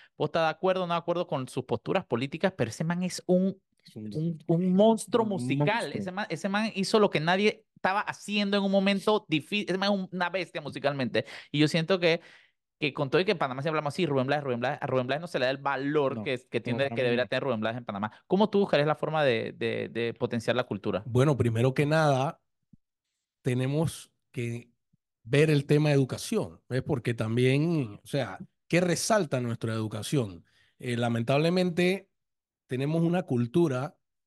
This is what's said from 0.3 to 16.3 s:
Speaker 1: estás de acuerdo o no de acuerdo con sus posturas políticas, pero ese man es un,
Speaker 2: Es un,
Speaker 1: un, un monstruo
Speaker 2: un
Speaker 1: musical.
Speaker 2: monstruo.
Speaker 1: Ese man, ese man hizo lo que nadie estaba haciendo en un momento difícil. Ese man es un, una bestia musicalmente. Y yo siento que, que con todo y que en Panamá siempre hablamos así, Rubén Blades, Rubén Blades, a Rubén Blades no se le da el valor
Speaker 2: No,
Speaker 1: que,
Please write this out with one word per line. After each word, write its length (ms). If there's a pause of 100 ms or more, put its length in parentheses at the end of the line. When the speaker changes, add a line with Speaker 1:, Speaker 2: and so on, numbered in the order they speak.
Speaker 1:
estás 160
de 40
acuerdo 320
o 60
no 60
de 40
acuerdo 300
con 200
sus 140
posturas 420
políticas, 520
pero 140
ese 120
man 220
es 220
un, 300 (260)
Speaker 2:
Es 140
un, 180
Speaker 1:
un, 320
un 280
monstruo 500
Speaker 2:
un 60
Speaker 1:
musical. 360
Speaker 2:
monstruo. 360
Speaker 1:
Ese 100
man, 160
ese 220
man 240
hizo 260
lo 80
que 120
nadie 440 (100)
estaba 280
haciendo 560
en 40
un 80
momento 580
difícil. 420
Ese 80
man 160
es 40
un, 140
una 160
bestia 320
musicalmente. 640 (260)
Y 100
yo 80
siento 300
que, 220 (580)
que 140
con 180
todo 100
y 40
que 80
en 60
Panamá 240
siempre 160
hablamos 160
así, 120
Rubén 200
Blades, 180
Rubén 160
Blades, 200
a 60
Rubén 220
Blades 140
no 40
se 140
le 60
da 40
el 80
valor 600
Speaker 2:
No, 40
Speaker 1:
que, 160 (120)